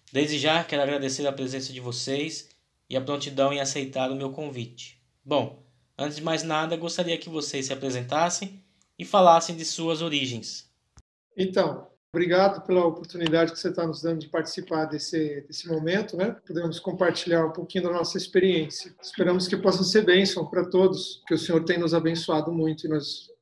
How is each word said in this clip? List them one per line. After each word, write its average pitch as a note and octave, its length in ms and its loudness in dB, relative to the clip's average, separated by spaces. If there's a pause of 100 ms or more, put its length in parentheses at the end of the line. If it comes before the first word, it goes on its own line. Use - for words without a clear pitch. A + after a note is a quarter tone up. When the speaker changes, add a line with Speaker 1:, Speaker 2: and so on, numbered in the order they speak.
(120)
Speaker 1:
Desde D3+ 240 0
já, D#3 260 2
quero D3 200 -2
agradecer C#3 440 -2
a C#3 60 0
presença C3 400 -8
de B2+ 80 -12
vocês C3+ 720 -6 (400)
e B2+ 60 -4
a C3 40 0
prontidão C#3 500 0
em C#3+ 100 -2
aceitar C3+ 500 -4
o C3+ 60 -4
meu C3+ 140 -6
convite. C3+ 720 -12 (240)
Bom, C3+ 400 -2 (320)
antes D3 200 -4
de D3+ 60 -12
mais D#3+ 200 -2
nada, D#3+ 340 -2
gostaria E3+ 400 -4
que D#3+ 140 -12
vocês C#3+ 360 -6
se C3+ 60 -6
apresentassem C#3 880 -4 (360)
e E3+ 80 -10
falassem E3+ 500 6
de D#3+ 80 -8
suas E3 380 -4
origens. C3+ 680 -4 (680)
Speaker 2:
Então, F#3 520 0 (280)
obrigado F3+ 520 2
pela F3+ 180 4
oportunidade E3 680 0
que - 60 -14
você E3+ 140 -4
tá E3+ 140 -2
nos D3+ 160 -6
dando E3 160 -2
de D3 100 -10
participar D#3+ 560 -4
desse, D3+ 640 -4
desse - 200 -12
momento, E3+ 480 -2
né? G3+ 220 -2 (100)
Podemos E3 320 -4
compartilhar E3+ 680 0
um D#3 60 -4
pouquinho F3+ 320 -4
da F3 60 0
nossa E3+ 280 -2
experiência. F3 840 0
Esperamos F3+ 480 0
que - 80 0
possa F#3 260 4
ser G#3 220 6
bênção F3+ 400 6
pra F3 180 0
todos, F#3 640 2
que - 60 0
o D#3 60 2
Senhor E3 260 2
tem E3+ 140 2
nos E3 160 2
abençoado E3 580 2
muito D#3 320 0
e D#3 60 -2
nós - 400 -4 (120)